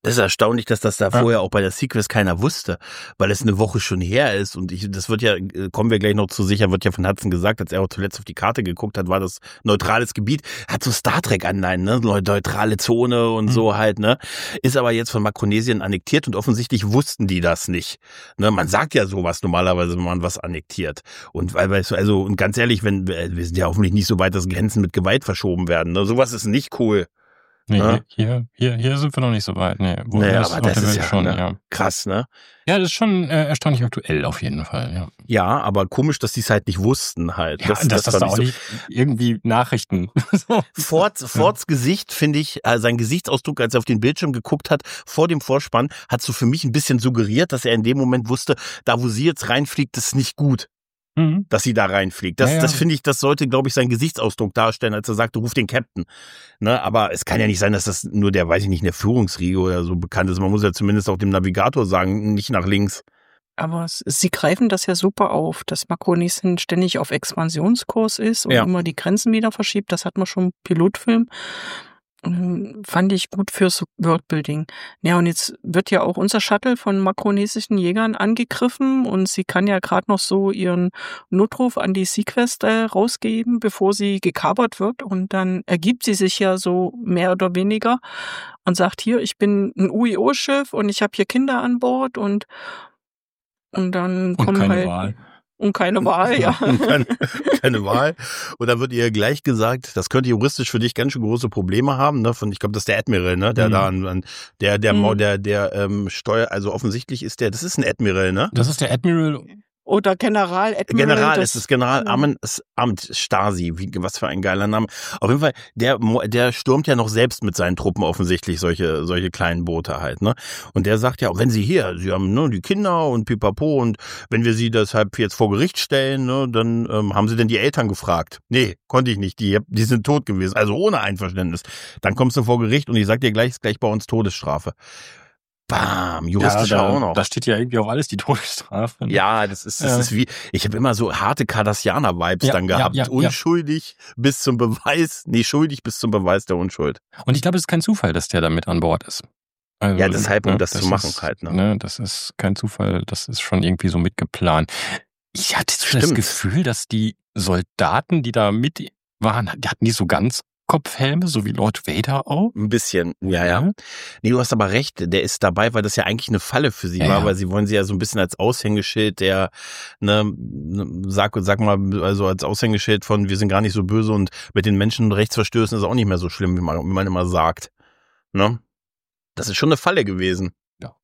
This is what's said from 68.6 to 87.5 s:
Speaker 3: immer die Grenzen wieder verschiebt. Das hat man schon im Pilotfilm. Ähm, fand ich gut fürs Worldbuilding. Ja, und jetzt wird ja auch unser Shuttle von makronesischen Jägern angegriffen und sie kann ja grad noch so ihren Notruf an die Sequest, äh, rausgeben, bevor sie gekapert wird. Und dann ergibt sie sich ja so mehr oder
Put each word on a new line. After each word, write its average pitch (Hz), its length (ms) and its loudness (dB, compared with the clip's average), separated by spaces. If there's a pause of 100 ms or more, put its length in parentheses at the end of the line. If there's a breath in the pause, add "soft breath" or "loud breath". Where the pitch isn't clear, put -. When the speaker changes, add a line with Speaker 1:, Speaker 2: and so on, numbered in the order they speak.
Speaker 3:
immer 175 220 0
die 165 120 -4
Grenzen 208 380 0
wieder 220 180 2
verschiebt. - 400 -4
Das 180 140 -2
hat - 140 -4
man 185 80 0
schon - 180 -2
im 180 60 0 (120)
Pilotfilm. 226 680 2 (920 loud breath)
Ähm, 180 600 -2
fand 190 300 2
ich 185 160 -2
gut 196 220 -4
fürs 180 320 0 (140)
Worldbuilding. 160 680 -2 (380 loud breath)
Ja, 175 160 4
und 170 80 4
jetzt - 340 -2
wird 180 300 -2
ja 190 100 4
auch - 160 -2
unser 202 240 0
Shuttle 226 340 0
von 202 220 -2
makronesischen 202 800 0
Jägern 208 380 0
angegriffen 247 880 0
und 190 240 0
sie - 140 -2
kann 185 240 0
ja 196 120 2
grad 180 280 -2
noch 202 100 2
so 196 320 0
ihren 180 400 0 (400 loud breath)
Notruf 220 480 2
an 190 160 -2
die 190 120 0
Sequest, - 580 -2
äh, 220 220 2
rausgeben, 226 760 0
bevor 202 340 0
sie 202 260 0
gekapert 196 600 0
wird. 220 240 -2
Und 190 280 -4
dann 185 360 -2
ergibt 185 360 0
sie 214 120 2
sich 190 240 0
ja 190 180 2
so 180 340 0 (120)
mehr 180 300 2
oder 185 200 0